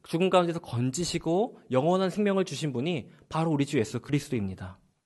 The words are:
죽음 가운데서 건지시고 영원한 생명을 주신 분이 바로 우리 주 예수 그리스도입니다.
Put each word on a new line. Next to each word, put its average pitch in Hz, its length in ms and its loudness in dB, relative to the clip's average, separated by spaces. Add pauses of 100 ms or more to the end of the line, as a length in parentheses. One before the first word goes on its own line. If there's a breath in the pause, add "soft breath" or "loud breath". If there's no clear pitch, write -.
죽음 175 260 0
가운데서 170 300 4
건지시고 165 1000 -2 (100)
영원한 175 400 4
생명을 190 360 2
주신 147 260 -4
분이 135 380 -2 (180 loud breath)
바로 160 240 0
우리 143 140 2
주 143 120 0
예수 113 220 0
그리스도입니다. 98 800 -4 (260)